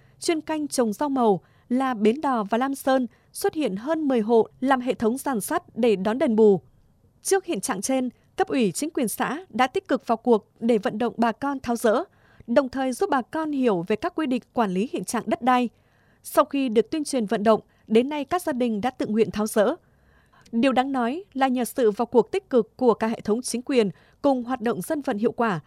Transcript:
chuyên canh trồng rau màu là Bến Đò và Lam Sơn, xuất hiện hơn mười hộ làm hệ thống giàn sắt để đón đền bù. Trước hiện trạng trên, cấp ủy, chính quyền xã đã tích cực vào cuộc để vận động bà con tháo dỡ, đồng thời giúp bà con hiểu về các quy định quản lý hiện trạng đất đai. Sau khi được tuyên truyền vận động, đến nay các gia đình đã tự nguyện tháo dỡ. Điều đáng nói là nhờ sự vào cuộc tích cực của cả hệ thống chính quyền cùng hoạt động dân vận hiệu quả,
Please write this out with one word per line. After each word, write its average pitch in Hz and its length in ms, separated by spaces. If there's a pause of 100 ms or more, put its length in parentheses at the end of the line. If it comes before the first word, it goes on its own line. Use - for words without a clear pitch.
(200)
chuyên 320 200
canh 302 280
trồng 226 240
rau 294 160
màu 233 320 (280)
là 254 260
Bến 214 260
Đò 262 300
và 226 80
Lam 269 160
Sơn, 262 320 (260)
xuất - 220
hiện 247 220
hơn 302 320
mười 254 120
hộ 220 280 (120)
làm 262 200
hệ 247 140
thống 240 240
giàn 254 220
sắt 330 220 (140)
để 226 200
đón 214 220
đền 262 180
bù. 208 240 (600)
Trước 381 220
hiện 285 160
trạng 196 200
trên, 254 280 (280)
cấp - 120
ủy, 226 240
chính 302 180
quyền 254 180
xã 285 400
đã 254 180
tích - 220
cực - 180
vào 233 100
cuộc 226 340 (100)
để 233 180
vận 220 200
động 233 180
bà 226 160
con 277 280
tháo 240 160
dỡ, 233 280 (460)
đồng 262 180
thời 262 240
giúp 392 180
bà 262 120
con 311 300
hiểu 226 360
về 214 80
các - 200
quy 311 100
định 247 160 (100)
quản 220 180
lý 190 220
hiện 247 120
trạng - 220
đất - 160
đai. 247 260 (540)
Sau - 220
khi 269 240
được 220 220
tuyên 311 140
truyền 240 220
vận 208 160
động, 220 180 (260)
đến 240 220
nay 294 160
các 359 180
gia 311 100
đình 233 280
đã 247 100
tự - 160
nguyện 214 240
tháo 208 160
dỡ. 220 280 (800)
Điều 240 200
đáng 254 200
nói 269 320 (100)
là 269 140
nhờ 247 160
sự - 260
vào 226 160
cuộc 226 240
tích - 200
cực 226 260
của 240 180
cả 220 120
hệ 226 140
thống 226 220
chính 240 200
quyền 233 280 (320)
cùng 254 220
hoạt 247 160
động 220 220
dân 311 180
vận 240 180
hiệu 220 140
quả, 202 340